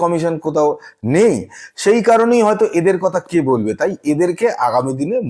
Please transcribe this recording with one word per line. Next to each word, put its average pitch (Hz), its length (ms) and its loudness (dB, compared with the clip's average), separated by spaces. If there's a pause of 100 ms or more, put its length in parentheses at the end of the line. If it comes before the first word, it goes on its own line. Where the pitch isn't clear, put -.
কমিশন 170 320 0 (120)
কোথাও 151 240 0 (460)
নেই। 196 200 4 (480)
সেই 220 160 4 (100)
কারণেই 233 380 4
হয়তো 214 180 2 (140)
এদের 180 240 2
কথা 180 160 -2 (100)
কে 170 100 0 (120)
বলবে, 110 280 0
তাই 147 120 -2 (200)
এদেরকে 175 360 0 (200)
আগামী 131 320 -2
দিনে 180 180 -4 (120)